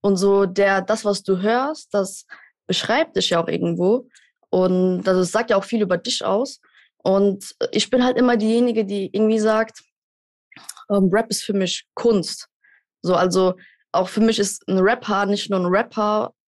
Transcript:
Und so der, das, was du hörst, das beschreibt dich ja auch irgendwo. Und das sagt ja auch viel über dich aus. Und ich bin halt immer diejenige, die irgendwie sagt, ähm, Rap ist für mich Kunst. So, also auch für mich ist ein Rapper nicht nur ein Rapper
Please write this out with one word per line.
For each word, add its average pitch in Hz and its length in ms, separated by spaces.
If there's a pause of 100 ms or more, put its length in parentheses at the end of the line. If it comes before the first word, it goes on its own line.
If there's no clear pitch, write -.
Und 196 160
so 196 280
der, 196 380
das, 214 200
was 202 200
du 190 160
hörst, 247 520
das 190 360 (400)
beschreibt 254 500
dich 185 140
ja 170 100
auch 165 60
irgendwo. 175 600 (440)
Und 185 500
das 185 300
sagt 240 180
ja 208 80
auch 196 60
viel 226 180
über 180 160
dich - 260
aus. 226 380 (360)
Und 196 580 (160)
ich - 180
bin 247 140
halt 254 120
immer 240 220
diejenige, 226 480
die 196 260
irgendwie 214 280
sagt, 220 420 (1080)
ähm, 196 200
Rap 220 200
ist - 120
für 214 100
mich 190 420
Kunst. - 540 (520)
So, 180 140
also 185 400 (360)
auch 180 180
für 208 120
mich 226 160
ist 202 300
ein 190 100
Rapper 202 480
nicht 202 240
nur 196 100
ein 180 60
Rapper 214 720 (120)